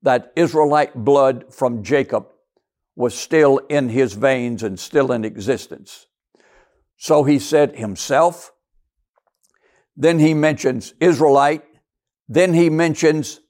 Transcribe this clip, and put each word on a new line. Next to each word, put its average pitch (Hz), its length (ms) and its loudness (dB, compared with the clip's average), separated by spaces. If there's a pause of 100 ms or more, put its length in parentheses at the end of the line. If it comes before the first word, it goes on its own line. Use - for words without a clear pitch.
that 123 340 0
Israelite 151 600 0
blood 131 580 0
from 120 300 -4
Jacob 127 440 -2 (680)
was 123 180 -4
still 147 440 2 (120)
in 143 200 -2
his 117 240 -2
veins 120 500 -4
and 95 160 -8
still 135 320 -2
in 113 140 -4
existence. - 800 -8 (920)
So 151 260 0
he 143 160 2
said 147 360 0
himself, 135 760 -4 (1400)
then 160 220 2
he 156 140 4
mentions 151 680 -2
Israelite, 151 680 2 (640)
then 175 240 2
he 170 160 4
mentions 156 800 -2